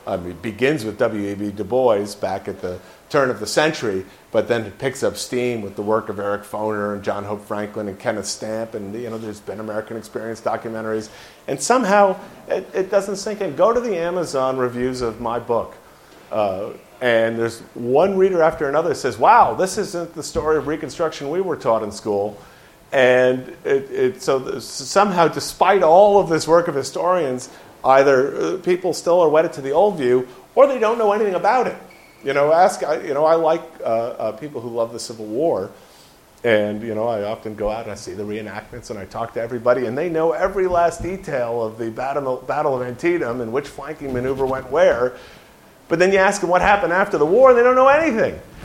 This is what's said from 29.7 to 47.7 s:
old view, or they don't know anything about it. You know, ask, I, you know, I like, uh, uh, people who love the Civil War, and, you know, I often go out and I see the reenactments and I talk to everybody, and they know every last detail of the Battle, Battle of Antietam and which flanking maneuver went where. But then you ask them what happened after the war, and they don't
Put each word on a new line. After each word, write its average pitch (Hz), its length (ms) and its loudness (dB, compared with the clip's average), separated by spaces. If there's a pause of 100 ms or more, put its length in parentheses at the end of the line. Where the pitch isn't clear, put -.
old 185 260 4
view, 127 300 2 (280)
or 269 120 8
they 262 120 -2
don't 220 180 2
know 214 140 2
anything 208 240 0
about 202 320 2
it. - 80 -6 (480)
You 135 100 -2
know, 143 200 4
ask, 185 300 4
I, 151 180 -2
you 143 120 -4
know, 147 120 2
I 165 100 6
like, 165 280 0 (180)
uh, - 20 -8
uh, 117 500 -2
people 147 280 -12
who 120 80 -10
love 117 240 -2
the 113 60 -10
Civil 110 260 -12
War, 107 460 -2 (720)
and, 107 400 2
you 110 120 -6
know, 110 120 -2
I 107 160 -2
often 110 320 -8
go 104 140 -4
out 113 140 -6
and 110 80 -10
I 98 40 -10
see - 180 -12
the 101 100 -8
reenactments 107 680 -10
and 107 80 -10
I 95 60 -12
talk 113 280 -10
to 117 80 -6
everybody, 123 460 0
and 120 100 -4
they 170 100 -2
know 160 240 0
every 185 360 0
last 170 340 0
detail 131 600 -4
of 110 140 -6
the 117 120 -6
Battle, 131 480 -4
Battle 139 420 -2
of 123 80 -6
Antietam 127 540 -2
and 110 100 -6
which 127 160 -2
flanking 143 460 -10
maneuver 131 320 -2
went 131 260 -4
where. 135 460 4 (720)
But 165 100 2
then 190 140 4
you 190 60 4
ask 196 220 2
them 170 80 0
what 175 120 4
happened 175 320 4
after 196 240 0
the 147 80 2
war, 247 240 6
and 240 80 6
they 240 60 6
don't 254 120 4